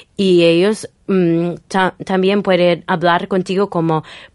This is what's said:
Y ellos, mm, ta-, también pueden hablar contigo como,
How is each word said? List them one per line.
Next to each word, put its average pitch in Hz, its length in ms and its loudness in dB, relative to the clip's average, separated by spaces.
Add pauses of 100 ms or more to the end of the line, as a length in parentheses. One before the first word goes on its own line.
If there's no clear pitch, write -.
(160)
Y 180 280 4
ellos, 175 440 2 (200)
mm, 175 460 0 (120)
ta-, 185 280 0 (100)
también 190 380 0
pueden 175 440 0
hablar 175 400 0
contigo 190 440 -2
como, 160 340 -2 (300)